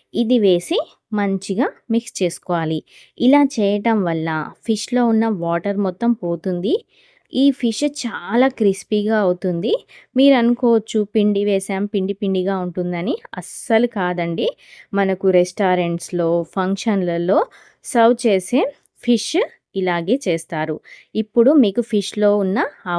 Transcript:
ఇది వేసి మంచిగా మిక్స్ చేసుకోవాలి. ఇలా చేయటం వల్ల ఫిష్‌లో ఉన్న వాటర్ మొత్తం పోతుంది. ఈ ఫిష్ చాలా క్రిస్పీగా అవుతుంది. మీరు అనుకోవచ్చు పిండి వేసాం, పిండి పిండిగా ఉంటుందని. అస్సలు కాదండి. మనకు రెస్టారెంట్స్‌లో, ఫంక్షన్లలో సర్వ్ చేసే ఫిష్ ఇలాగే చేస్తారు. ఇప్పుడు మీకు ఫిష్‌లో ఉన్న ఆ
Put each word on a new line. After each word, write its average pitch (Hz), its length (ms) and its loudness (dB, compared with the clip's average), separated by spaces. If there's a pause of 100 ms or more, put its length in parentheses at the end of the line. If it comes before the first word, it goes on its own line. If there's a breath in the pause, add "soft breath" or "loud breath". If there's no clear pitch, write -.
(140)
ఇది 240 260 2
వేసి 190 380 2 (360 soft breath)
మంచిగా 202 540 -2 (220)
మిక్స్ 226 260 -2
చేసుకోవాలి. 165 640 -2 (380 soft breath)
ఇలా 269 240 4 (100)
చేయటం 208 520 0
వల్ల 165 260 -2 (340)
ఫిష్‌లో 240 440 -2
ఉన్న 226 200 2 (100)
వాటర్ 170 400 -2
మొత్తం 202 360 0
పోతుంది. 175 600 -4 (600 soft breath)
ఈ 262 180 2
ఫిష్ 226 320 -2 (120)
చాలా 214 540 0
క్రిస్పీగా 214 680 -2
అవుతుంది. 180 520 -2 (440 loud breath)
మీరు 269 200 6
అనుకోవచ్చు 233 680 2
పిండి 208 400 0
వేసాం, 196 420 -2
పిండి 196 280 -2
పిండిగా 190 440 -2
ఉంటుందని. 180 560 -4 (240)
అస్సలు 226 500 -2
కాదండి. 180 600 -4 (460 loud breath)
మనకు 196 360 0
రెస్టారెంట్స్‌లో, 180 1000 0 (220)
ఫంక్షన్లలో 185 880 -2 (480 soft breath)
సర్వ్ 233 340 4
చేసే 220 420 0 (400)
ఫిష్ 240 300 0 (440)
ఇలాగే 180 420 -2
చేస్తారు. 165 580 -4 (400 loud breath)
ఇప్పుడు 233 380 2
మీకు 233 280 4
ఫిష్‌లో 208 560 0
ఉన్న 196 220 -2 (260)
ఆ 175 120 -4